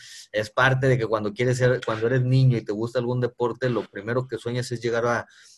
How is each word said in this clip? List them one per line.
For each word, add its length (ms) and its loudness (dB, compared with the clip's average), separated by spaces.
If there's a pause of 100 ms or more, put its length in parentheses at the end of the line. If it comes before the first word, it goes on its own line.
(320)
es 200 -2
parte 360 2
de 100 4
que 100 -2
cuando 260 -2
quieres 240 0
ser, 280 2
cuando 220 0
eres 160 2
niño 340 4
y 60 -4
te 80 -6
gusta 280 -4
algún 200 -2
deporte, 500 -2
lo 140 0
primero 440 -6
que 100 -6
sueñas 340 -6
es 80 -6
llegar 280 -2
a, 200 -2 (300)